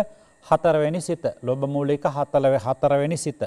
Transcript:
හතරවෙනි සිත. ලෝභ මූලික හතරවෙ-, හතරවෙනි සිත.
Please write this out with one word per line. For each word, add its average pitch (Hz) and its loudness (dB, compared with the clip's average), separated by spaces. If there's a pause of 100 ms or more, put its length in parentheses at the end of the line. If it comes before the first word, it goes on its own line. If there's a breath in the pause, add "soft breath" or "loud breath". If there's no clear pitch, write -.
(460 soft breath)
හතරවෙනි 160 2
සිත. 165 -6 (160)
ලෝභ 131 -2
මූලික 143 -2
හතරවෙ-, 139 0
හතරවෙනි 139 0
සිත. - -8